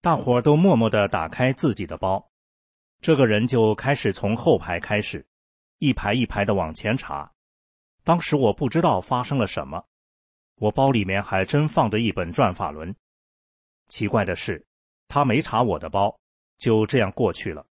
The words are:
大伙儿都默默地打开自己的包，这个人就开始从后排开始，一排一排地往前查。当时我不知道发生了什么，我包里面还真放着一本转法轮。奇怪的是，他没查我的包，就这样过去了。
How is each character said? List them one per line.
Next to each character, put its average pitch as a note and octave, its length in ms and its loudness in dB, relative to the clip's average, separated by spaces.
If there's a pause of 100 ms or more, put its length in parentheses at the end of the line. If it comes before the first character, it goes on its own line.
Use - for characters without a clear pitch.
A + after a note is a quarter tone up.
大 E3+ 160 2
伙 B2 200 2
儿 B2 40 4
都 D3 160 4
默 F3+ 180 4
默 A2+ 140 4
地 G2+ 200 2
打 E2 200 -2
开 B2+ 240 0
自 B2+ 220 0
己 F#2+ 120 -8
的 E2+ 120 -10
包， F#2+ 280 -2 (760)
这 E3 120 4
个 C3 120 4
人 G#2+ 200 2
就 A2+ 280 2
开 C3+ 200 -2
始 G#2+ 200 -2
从 G2+ 200 -2
后 B2 220 4
排 E2+ 240 -4
开 G#2 180 -2
始， - 280 -8 (500)
一 C#3+ 160 0
排 G#2 220 -2
一 B2 100 0
排 G#2 180 -4
地 G2+ 120 0
往 D#2+ 200 -2
前 A2 220 -4
查。 D2 340 -10 (720)
当 E3+ 160 2
时 - 160 -2
我 C3 160 4
不 C3+ 160 -2
知 C#3+ 140 0
道 C#3+ 180 2
发 B2 240 -4
生 C#3 140 -4
了 A2+ 100 0
什 D2 220 -8
么， D#2+ 160 -10 (680)
我 G#2+ 160 0
包 C3+ 200 2
里 A2+ 140 2
面 F#2+ 180 -2
还 F#2+ 220 -2
真 D3 240 0
放 C3+ 220 0
着 G#2+ 80 0
一 A2+ 120 0
本 F2 220 -6
转 G#2+ 220 2
法 E2+ 160 -6
轮。 D#2 260 -10 (920)
奇 G#2 200 -6
怪 G#2 160 0
的 F2+ 100 -4
是， E2 300 -8 (420)
他 C#3+ 160 0
没 C3+ 200 2
查 A2+ 200 0
我 F#2+ 160 0
的 D#2+ 120 -10
包， G2+ 280 0 (380)
就 A2 300 2
这 C3 140 0
样 G2 120 0
过 A2 180 0
去 F2 220 -8
了。 D2 200 -14